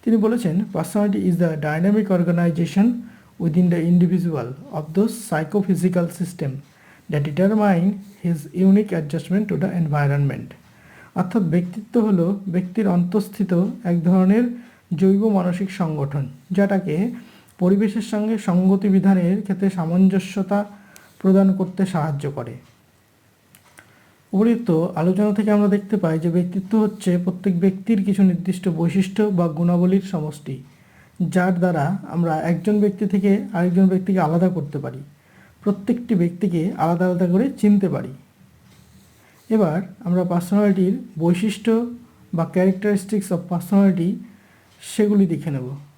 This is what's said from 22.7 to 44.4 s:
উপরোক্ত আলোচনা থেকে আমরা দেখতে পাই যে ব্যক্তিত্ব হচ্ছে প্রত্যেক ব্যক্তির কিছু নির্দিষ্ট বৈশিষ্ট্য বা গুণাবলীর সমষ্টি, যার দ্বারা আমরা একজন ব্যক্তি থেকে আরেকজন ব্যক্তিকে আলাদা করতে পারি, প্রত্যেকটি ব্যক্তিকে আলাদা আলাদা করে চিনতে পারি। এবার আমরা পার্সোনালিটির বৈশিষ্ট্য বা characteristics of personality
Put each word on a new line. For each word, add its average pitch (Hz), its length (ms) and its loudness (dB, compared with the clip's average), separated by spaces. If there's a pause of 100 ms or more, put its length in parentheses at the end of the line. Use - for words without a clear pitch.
উপরোক্ত 190 640 2
আলোচনা 190 380 0
থেকে 208 180 0
আমরা 208 160 4
দেখতে 202 300 0
পাই 160 220 0
যে 170 100 -2
ব্যক্তিত্ব 180 500 -2
হচ্ছে 208 380 0
প্রত্যেক 180 420 -2
ব্যক্তির 190 440 0
কিছু 196 200 2
নির্দিষ্ট 185 460 0
বৈশিষ্ট্য 175 540 0
বা 180 240 2
গুণাবলীর 175 540 2
সমষ্টি, 151 640 -8 (580)
যার 180 380 0
দ্বারা 170 380 0 (120)
আমরা 165 320 -2
একজন 175 380 0
ব্যক্তি 208 260 0
থেকে 196 480 0
আরেকজন 180 340 2
ব্যক্তিকে 185 320 0
আলাদা 170 300 2
করতে 147 300 -6
পারি, 131 200 -10 (640)
প্রত্যেকটি 240 520 -2
ব্যক্তিকে 175 640 0
আলাদা 170 280 0
আলাদা 180 220 0
করে 214 240 2 (100)
চিনতে 202 280 4
পারি। - 200 -6 (1400)
এবার 190 320 2 (180)
আমরা 180 240 0
পার্সোনালিটির 190 760 2 (200)
বৈশিষ্ট্য 220 680 0 (460)
বা 165 200 -2
characteristics 196 760 0
of 180 100 -2 (100)
personality 185 640 2 (680)